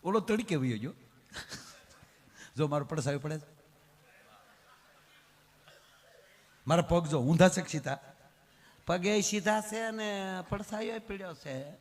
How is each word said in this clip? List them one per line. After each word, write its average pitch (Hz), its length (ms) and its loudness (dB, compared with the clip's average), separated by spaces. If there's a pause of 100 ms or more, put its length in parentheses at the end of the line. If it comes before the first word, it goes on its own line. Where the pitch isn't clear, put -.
ઓલો 202 160 2
તડકે 214 360 0
વયો 127 220 2
ગયો. 123 160 -6 (1600)
જો 147 120 0
મારો 143 180 -2
પડછાયો 143 340 -4
પડે 151 200 -6
છે. - 180 -20 (3000)
મારા 170 140 6
પગ 170 260 2
જો 147 120 0
ઊંધા 165 300 8
છે 180 120 0
કે 156 60 -8
સીધા? 135 320 -4 (840)
પગે 196 360 2
સીધા 208 400 2
છે 214 180 -6
અને 202 680 -4
પડછાયો 220 500 -6
પડ્યો 196 340 -10
છે. 139 480 -10